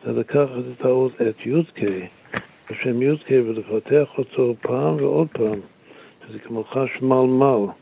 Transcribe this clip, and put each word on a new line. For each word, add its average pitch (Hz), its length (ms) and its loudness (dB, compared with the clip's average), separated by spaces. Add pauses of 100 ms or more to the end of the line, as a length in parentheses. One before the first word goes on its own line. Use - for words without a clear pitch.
זה - 60 -6
לקחת 127 520 0 (140)
את - 80 -8
האות, 127 360 2
את 113 240 -2
י"ק, 160 340 -2 (880)
השם 123 320 -4
י"ק, 147 280 0
ולפתח 113 880 0
אותו 123 440 -2
פעם 143 340 -2
ועוד 147 360 0
פעם. 107 280 -2 (720)
זה 107 80 -16
כמו 113 240 -8
חשמל 131 520 0
מל. 127 500 4 (160)